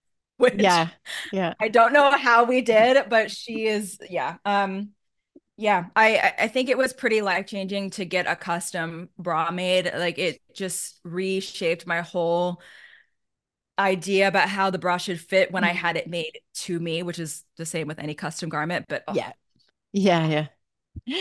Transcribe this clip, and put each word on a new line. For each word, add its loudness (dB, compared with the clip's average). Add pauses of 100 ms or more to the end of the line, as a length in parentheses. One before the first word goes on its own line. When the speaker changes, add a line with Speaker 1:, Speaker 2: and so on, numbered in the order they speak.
Speaker 1:
<laughs> -20
which 4
Speaker 2:
Yeah. 4 (420)
Yeah. -2
Speaker 1:
I -2
don't 6
know 8
how 6
we 4
did, 6
but 2
she -6
is, -2 (100)
yeah. -4
Um, 0 (640)
yeah, 2 (100)
I, 6
I, 2 (100)
I 0
think -2
it 2
was 0
pretty 0
life-changing -4
to -8
get -2
a -2
custom -8 (100)
bra -2
made. 0
Like, -4
it -4 (140)
just -10
reshaped -4
my -4
whole -2 (1200)
idea 2
about 4
how 0
the -4
bra 0
should -8
fit 0
when 0
I 2
Speaker 2:
Mm. -6
Speaker 1:
had -2
it -6
made -10 (140)
to -6
me, -4
which -8
is -10 (120)
the -10
same -6
with -10
any -8
custom -8
garment, -4
but, -8
oh. -6
Speaker 2:
Yeah. -4 (600)
Yeah, 2
yeah. 0 (760)